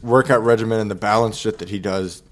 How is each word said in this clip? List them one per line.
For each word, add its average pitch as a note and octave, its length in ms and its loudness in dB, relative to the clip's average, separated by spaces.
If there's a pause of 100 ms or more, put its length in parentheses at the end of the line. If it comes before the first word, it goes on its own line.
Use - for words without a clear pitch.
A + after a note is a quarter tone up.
workout A#2+ 420 2
regimen A2+ 360 2
and G#2+ 100 -4
the G2 60 -6
balance G#2+ 400 0
shit - 220 -6
that F2+ 120 -12
he G2+ 80 -6
does F#2+ 420 -6 (120)